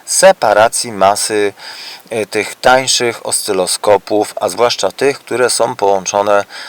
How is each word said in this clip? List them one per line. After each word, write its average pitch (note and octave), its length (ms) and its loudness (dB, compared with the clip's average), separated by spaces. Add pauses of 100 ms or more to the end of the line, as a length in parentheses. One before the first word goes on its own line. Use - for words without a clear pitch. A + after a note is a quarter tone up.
separacji A#2 840 2
masy, G2+ 600 0 (600)
y, G#2+ 140 -4
tych - 280 -4
tańszych B2+ 720 0
oscyloskopów, G2+ 1120 -2
a G#2+ 80 -2
zwłaszcza A#2 440 -2
tych, C3+ 260 -2
które A#2+ 320 -2
są A#2 260 -2
połączone G2+ 680 0 (240)